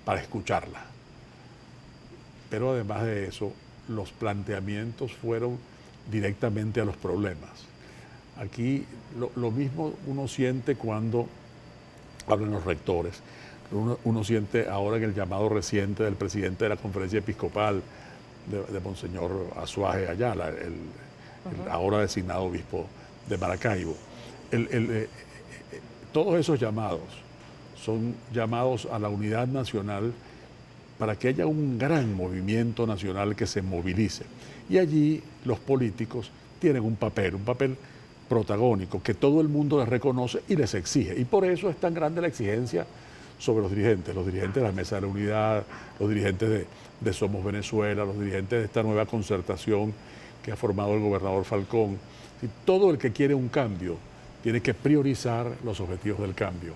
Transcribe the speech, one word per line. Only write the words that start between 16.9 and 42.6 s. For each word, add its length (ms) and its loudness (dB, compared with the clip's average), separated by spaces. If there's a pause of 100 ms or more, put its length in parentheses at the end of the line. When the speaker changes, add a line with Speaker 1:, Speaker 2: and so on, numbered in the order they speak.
Speaker 1:
Episcopal, 640 0 (680)
de, 240 -4
de 60 -4
Monseñor 520 -4 (240)
Azuaje 520 0
Ayala, 420 0
el, 80 -6
el 160 -6 (880)
Speaker 2:
Ajá. 120 -6
Speaker 1:
ahora 260 2
designado 440 0
obispo 440 -4 (420)
de 80 -2
Maracaibo. 580 0 (560)
El, 200 2
el, 200 2
eh, 120 0
eh, 60 -8 (1000)
todos 280 4
esos 200 4
llamados 640 -2 (580)
son 340 -2 (180)
llamados 580 2
a 80 -2
la 80 0
unidad 400 0
nacional 640 -2 (880)
para 180 0
que 140 0
haya 160 2
un 320 2
gran 360 2
movimiento 720 0
nacional 500 0
que 120 0
se 140 -2
movilice. 640 0 (440)
Y 80 6
allí 460 4 (220)
los 140 2
políticos 720 0 (280)
tienen 240 4
un 120 2
papel, 400 0
un 80 -4
papel 340 0 (500)
protagónico, 760 4
que 100 2
todo 260 6
el 100 4
mundo 300 4
les 80 2
reconoce 600 2
y 80 4
les 180 4
exige. 460 2
Y 60 4
por 200 6
eso 240 2
es 60 -2
tan 180 2
grande 280 0
la 60 2
exigencia 600 0 (500)